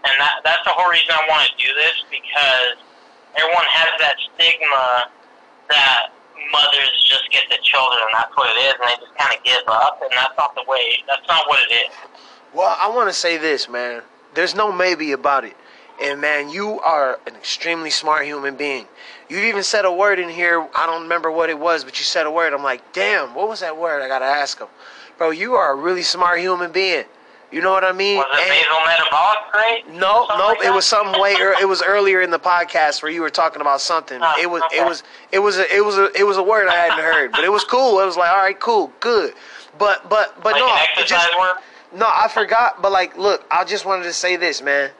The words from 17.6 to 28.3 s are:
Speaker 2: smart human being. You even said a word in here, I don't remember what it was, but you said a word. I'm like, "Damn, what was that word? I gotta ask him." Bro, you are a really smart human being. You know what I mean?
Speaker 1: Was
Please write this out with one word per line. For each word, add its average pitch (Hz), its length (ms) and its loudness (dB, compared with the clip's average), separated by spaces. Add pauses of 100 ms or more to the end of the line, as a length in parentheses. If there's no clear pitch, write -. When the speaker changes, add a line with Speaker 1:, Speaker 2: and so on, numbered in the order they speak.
Speaker 2:
smart 151 340 -2
human 139 320 -8
being. 135 300 -6 (420)
You 170 120 -8
even 202 220 -2
said 202 220 -2
a 185 80 2
word 196 260 2
in 175 120 -4
here, 170 440 0
I 160 120 0
don't 165 160 -4
remember 165 280 -2
what 165 200 0
it 151 80 -6
was, 160 260 -2
but 131 140 -12
you - 60 -6
said 160 220 -2
a 151 40 -4
word. 160 240 0
I'm 143 100 -6
like, 127 280 -6
"Damn, 185 420 -2
what 190 140 -4
was 214 120 -8
that 160 160 -6
word? 160 260 -4
I 131 60 -6
gotta 131 160 -2
ask 139 340 -2
him." 107 80 -12 (520)
Bro, 165 120 0
you 202 240 -4
are 180 180 2
a - 40 0
really 180 260 -2
smart 175 380 0
human 175 320 -4
being. 180 320 0 (480)
You 160 80 -4
know 185 100 2
what 190 140 2
I 185 80 2
mean? 196 240 0
Speaker 1:
Was 139 160 0